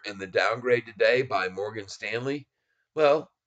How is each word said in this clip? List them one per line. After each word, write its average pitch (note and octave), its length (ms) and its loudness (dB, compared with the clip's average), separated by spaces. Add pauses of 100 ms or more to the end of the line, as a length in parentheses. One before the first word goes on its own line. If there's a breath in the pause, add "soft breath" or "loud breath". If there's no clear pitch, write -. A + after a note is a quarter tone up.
and G2+ 140 -10
the F#2+ 80 -8
downgrade A#2 580 0
today A#2 360 4
by G2+ 280 -2
Morgan G2+ 380 -8
Stanley? B2 600 -6 (480)
Well, D#3 360 2 (160)